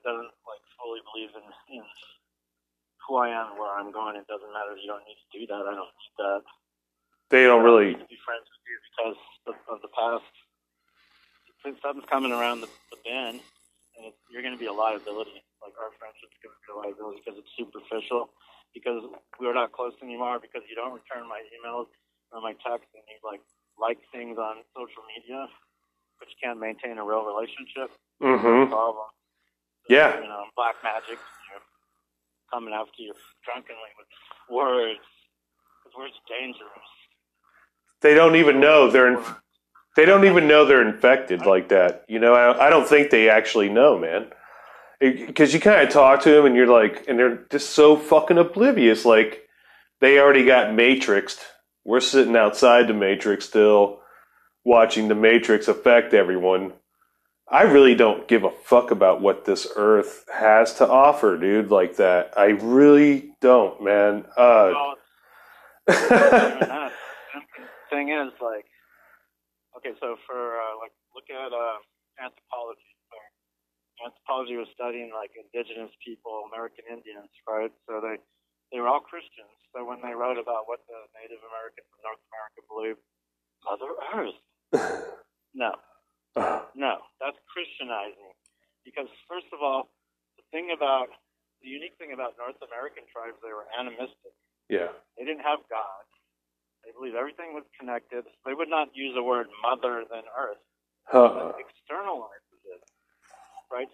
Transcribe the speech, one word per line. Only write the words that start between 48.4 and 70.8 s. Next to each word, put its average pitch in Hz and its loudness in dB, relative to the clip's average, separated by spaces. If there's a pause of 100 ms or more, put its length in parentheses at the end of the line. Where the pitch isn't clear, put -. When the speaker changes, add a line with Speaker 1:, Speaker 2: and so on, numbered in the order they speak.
Speaker 2:
Like, 110 2 (540)
they 139 6
already 139 6
got 123 4
matrixed. 110 -2 (400)
We're 120 -2
sitting 120 2
outside 120 4
the 110 -2
matrix 98 -4
still, 104 2 (600)
watching 113 2
the 107 0
matrix 110 2
affect 117 2
everyone. 92 0 (720)
I 139 2
really 139 8
don't 110 2
give 113 2
a 92 -2
fuck - 0
about 95 2
what 98 0
this 98 -4
earth 104 0
has 110 2
to 123 2
offer, 131 2
dude, 98 -2
like 92 0
that. 90 0
I 101 4
really 139 4
don't, 123 2
man. 101 0 (100)
Uh, 110 6
Speaker 1:
Well, 143 -6 (920)
Speaker 2:
<laughs> - -
Speaker 1:
the 180 0 (1000)
thing 143 -6
is, 147 -6 (100)
like, 113 -10 (1120)
okay, 120 -16
so 117 -12 (100)
for, 120 -12
uh, 110 -12